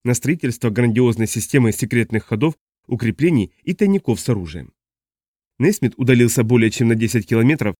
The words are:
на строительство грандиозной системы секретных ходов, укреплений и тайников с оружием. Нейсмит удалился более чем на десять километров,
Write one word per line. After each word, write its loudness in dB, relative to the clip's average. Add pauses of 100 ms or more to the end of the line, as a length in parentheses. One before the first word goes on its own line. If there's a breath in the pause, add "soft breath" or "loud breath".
на 0
строительство -2
грандиозной 0
системы 0
секретных -2
ходов, -2 (260)
укреплений -2 (100)
и -4
тайников 0
с -6
оружием. -6 (880)
Нейсмит 0
удалился 2
более 2
чем 0
на 2
десять -2
километров, 0